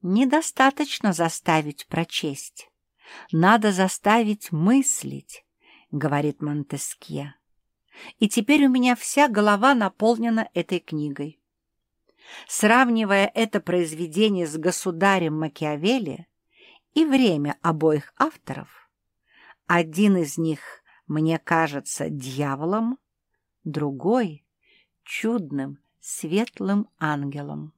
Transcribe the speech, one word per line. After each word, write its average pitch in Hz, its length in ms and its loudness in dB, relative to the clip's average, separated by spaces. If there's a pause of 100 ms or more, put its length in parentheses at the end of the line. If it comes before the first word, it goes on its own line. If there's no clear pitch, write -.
«Недостаточно 262 1120 0
заставить 160 760 -2
прочесть, - 800 -6 (640)
надо 202 400 4
заставить 208 800 0
мыслить», 160 920 0 (460)
говорит 143 520 -2
Монтескье. 147 920 -8 (840)
И 208 100 2
теперь 277 380 4
у - 20 6
меня 247 280 2
вся 285 320 2
голова 208 460 4
наполнена 226 760 0
этой 175 280 -2
книгой. 151 600 -8 (1080)
Сравнивая 220 840 4
это 220 260 0
произведение 175 840 0
с 151 100 -6
«Государем» 175 800 0
Макиавелли 156 880 -4 (680)
и 311 100 4
«Время» 208 580 2
обоих 156 540 0
авторов, - 720 -6 (760)
один 175 500 2
из 156 200 -2
них 160 460 -4 (240)
мне 156 320 0
кажется 151 680 -4
дьяволом, 147 920 -4 (640)
другой — 151 840 -2 (600)
чудным, 143 760 -6 (220)
светлым 196 880 -4 (100)
ангелом. 147 800 -6